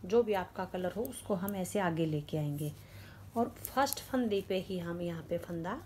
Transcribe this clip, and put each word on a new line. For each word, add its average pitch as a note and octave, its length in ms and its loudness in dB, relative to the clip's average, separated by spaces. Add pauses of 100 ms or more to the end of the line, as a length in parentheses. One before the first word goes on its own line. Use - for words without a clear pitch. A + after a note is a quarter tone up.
जो A3 180 6
भी G#3+ 120 2
आपका F#3 320 -2
कलर F3+ 260 -2
हो, G3+ 100 -2
उसको B3 340 -2
हम G3 200 -2
ऐसे F#3 240 0
आगे E3 260 2
लेके D3+ 320 -2
आएंगे D3 340 -2 (640)
और A#3 120 2 (160)
फर्स्ट - 380 2
फंदे A3 400 4
पे F#3+ 160 2
ही F#3 200 -2
हम E3+ 220 -2
यहाँ E3+ 220 -2
पे E3+ 160 0
फंदा E3+ 480 -4